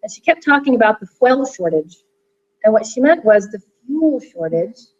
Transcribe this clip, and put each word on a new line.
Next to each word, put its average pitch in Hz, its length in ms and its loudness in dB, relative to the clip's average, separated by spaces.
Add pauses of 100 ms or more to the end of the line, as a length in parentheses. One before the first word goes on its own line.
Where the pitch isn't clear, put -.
and - 80 -14
she - 100 -20
kept - 220 -2
talking 277 320 0
about 220 240 2
the 196 80 -16
fuel 254 380 0
shortage. 160 520 -6 (640)
And 214 100 2
what 220 120 2
she - 160 -8
meant 320 240 2
was 208 240 4
the 208 120 -14 (240)
fuel 294 340 0
shortage. 170 580 -6 (220)